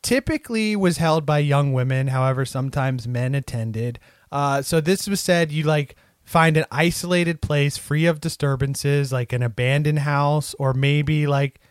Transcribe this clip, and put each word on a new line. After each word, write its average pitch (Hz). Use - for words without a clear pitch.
typically 233
was 180
held 160
by 151
young 143
women. 131
However, 131
sometimes 131
men 123
attended. 117
Uh, 139
so 165
this 185
was 196
said, 170
you, 156
like, 151
find 160
an 156
isolated 170
place 143
free 156
of 160
disturbances, 139
like 123
an 123
abandoned 139
house, 143
or 135
maybe, 147
like, 139